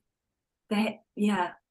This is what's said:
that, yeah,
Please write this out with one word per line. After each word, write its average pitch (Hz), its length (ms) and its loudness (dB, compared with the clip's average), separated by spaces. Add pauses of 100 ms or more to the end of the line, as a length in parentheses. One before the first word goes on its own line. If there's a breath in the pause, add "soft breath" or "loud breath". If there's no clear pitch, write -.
(680)
that, 214 320 -2 (160)
yeah, 196 340 2 (200)